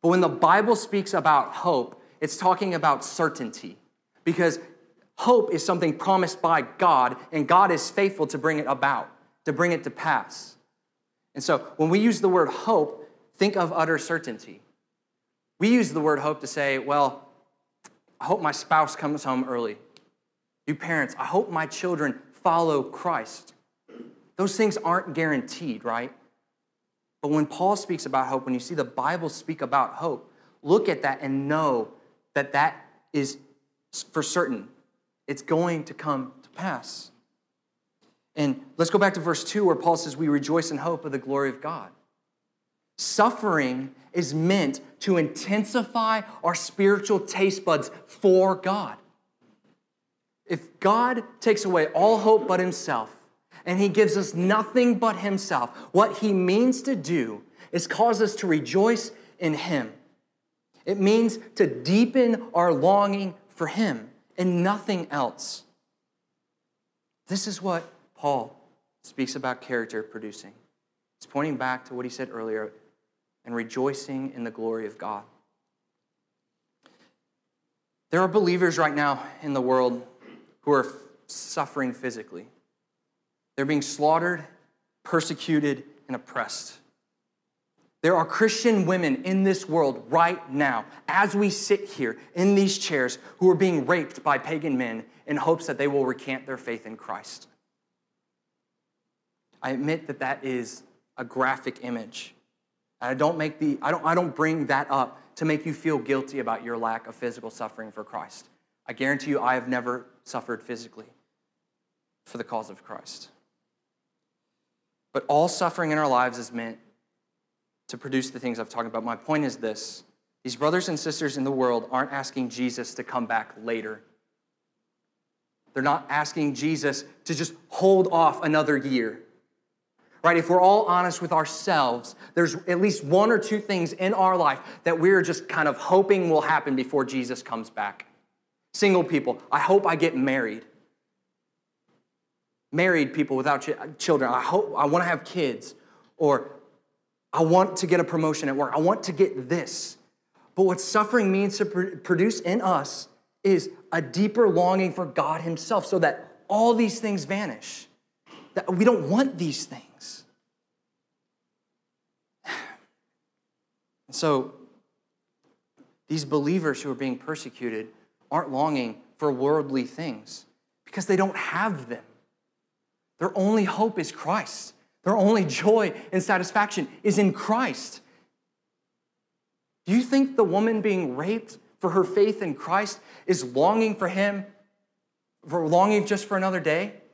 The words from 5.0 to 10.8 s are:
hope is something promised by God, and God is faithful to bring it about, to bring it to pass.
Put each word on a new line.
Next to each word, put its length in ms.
hope 360
is 120
something 320
promised 440
by 220
God, 520
and 160
God 240
is 180
faithful 380
to 100
bring 200
it 100
about, 420
to 80
bring 180
it 140
to 40
pass. 680